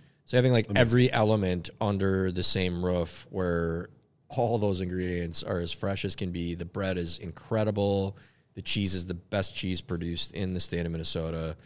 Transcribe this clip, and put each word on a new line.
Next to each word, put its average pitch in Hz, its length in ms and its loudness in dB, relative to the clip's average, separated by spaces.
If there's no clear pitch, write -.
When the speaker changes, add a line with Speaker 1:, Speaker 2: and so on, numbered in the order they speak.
Speaker 1:
So - 140 0
having, 127 140 4
like, 113 180 4
Speaker 2:
amazing. 101 100 4
Speaker 1:
every 123 320 6
element 107 560 2
under 95 520 2
the 92 100 -2
same 90 420 2
roof 90 460 0
where 85 600 0
all 117 280 0
those 101 220 0
ingredients 90 640 -2
are 92 160 -2
as 85 140 -2
fresh 98 320 -4
as 95 100 -2
can 92 160 -6
be. 85 240 -4
The 85 100 -8
bread 95 320 -4
is 85 220 -4
incredible. 101 1000 0
The 95 80 -12
cheese 98 320 0
is 90 120 -4
the 90 80 -4
best 95 420 -2
cheese 90 260 -2
produced 85 500 -4
in 92 220 -4
the 90 60 -2
state 85 260 -2
of 82 60 -4
Minnesota. 80 720 -4